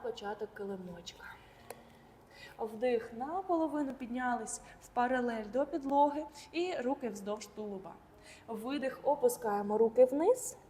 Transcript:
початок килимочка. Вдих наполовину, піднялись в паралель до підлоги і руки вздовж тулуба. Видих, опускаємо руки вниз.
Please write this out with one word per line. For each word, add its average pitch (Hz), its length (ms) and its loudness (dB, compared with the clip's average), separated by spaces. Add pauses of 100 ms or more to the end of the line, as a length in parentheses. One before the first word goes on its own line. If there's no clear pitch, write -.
початок 214 520 -6
килимочка. 185 720 -10 (1300)
Вдих 226 580 0
наполовину, 302 760 0
піднялись 240 680 -4 (220)
в - 60 -20
паралель 240 640 0
до 277 140 2
підлоги 285 580 2 (280)
і 349 220 0
руки 254 340 -2
вздовж 202 380 -6
тулуба. 202 480 -10 (540)
Видих, 247 540 -4
опускаємо 214 760 2
руки 226 260 8
вниз. 330 520 4 (120)